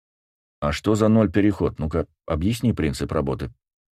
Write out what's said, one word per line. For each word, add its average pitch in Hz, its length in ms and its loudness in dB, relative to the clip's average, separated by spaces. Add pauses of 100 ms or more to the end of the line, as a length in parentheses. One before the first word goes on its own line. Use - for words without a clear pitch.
(600)
а 73 140 -2
что 104 220 0
за 107 120 4
ноль 107 240 4
переход? 98 480 0
Ну-ка, 78 280 -4 (180)
объясни 104 480 0
принцип 71 380 -2
работы», — 69 420 -4 (400)